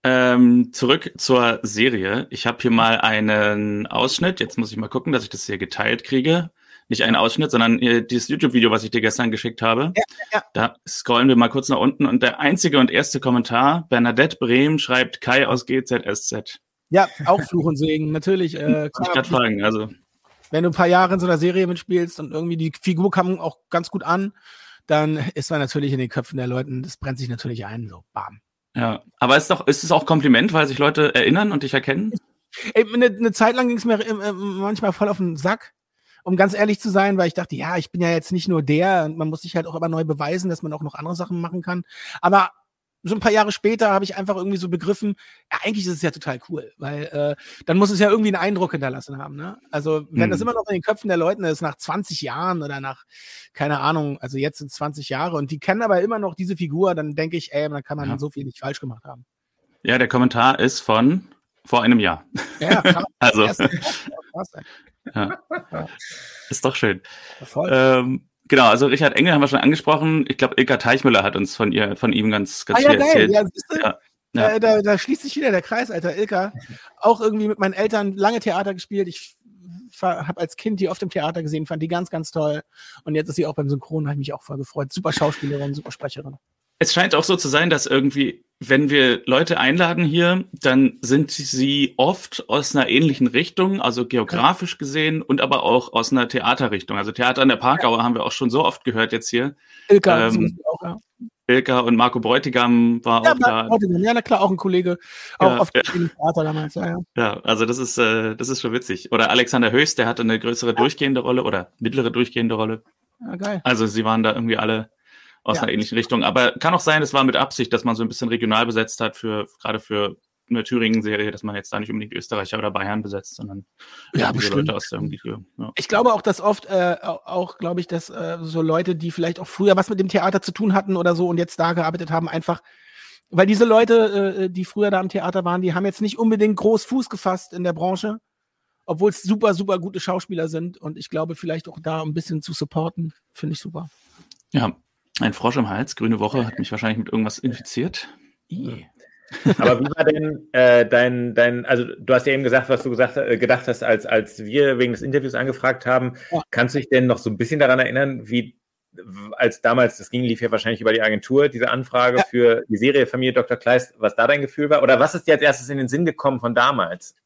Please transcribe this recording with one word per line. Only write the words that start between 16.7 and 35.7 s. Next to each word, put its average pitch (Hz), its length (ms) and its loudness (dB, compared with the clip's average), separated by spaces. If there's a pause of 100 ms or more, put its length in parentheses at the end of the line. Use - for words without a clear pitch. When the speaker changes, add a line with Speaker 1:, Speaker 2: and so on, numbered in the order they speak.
Speaker 2:
Ja, 180 180 4 (180)
auch 175 180 4
Fluch 160 220 -2
und 160 100 0
Segen, 156 360 -2
natürlich, 170 440 0
äh, - 100 -8
Speaker 1:
Wollte 151 220 2
ich 139 60 -8
Speaker 2:
klar. - 200 -2
Speaker 1:
grad 165 140 2
fragen, 113 360 0
also. 107 260 0 (600)
Speaker 2:
Wenn 160 140 0
du 175 80 0
ein - 20 -6
paar 180 140 4
Jahre 180 260 4
in 190 60 0
so 180 80 0
einer 170 100 2
Serie 180 300 2
mitspielst 175 520 -4
und 151 120 -12
irgendwie 165 260 -4
die 160 140 -2 (100)
Figur 185 300 2
kam 185 280 0
auch 160 180 -6 (120)
ganz 170 220 -4
gut 190 100 -6
an, 190 320 -2 (540)
dann 156 300 2 (180)
ist 143 160 -6
man 151 80 -2
natürlich 139 340 -2
in 131 60 -2
den 123 100 -4
Köpfen - 280 -8
der 123 100 -6
Leuten, 127 340 -6
das - 160 -14
brennt 131 220 -8
sich 123 100 -8
natürlich 120 380 -8
ein, 113 200 -10
so, 87 160 -20 (100)
bam. 107 260 -12 (360)
Speaker 1:
Ja, 113 280 -2 (160)
aber 127 180 6
ist 151 140 2
doch, - 160 0
ist 139 160 2
es 165 80 -2
auch - 160 2
Kompliment, 143 460 4
weil 156 120 4
sich 135 140 -6
Leute 147 340 4
erinnern 190 380 4
und 147 100 -2
dich 139 140 -4
erkennen? 175 380 -2 (600)
Speaker 2:
Ey, 220 180 4
eine, 240 160 4
eine 220 240 0
Zeit 233 240 2
lang 254 120 2
ging's 233 180 -2
mir, 220 140 2
äh, 220 100 -4
äh, 208 240 -4
manchmal 196 600 -4
voll 208 160 -2
auf 190 80 -4
den 175 200 -2
Sack, 180 360 -4 (500)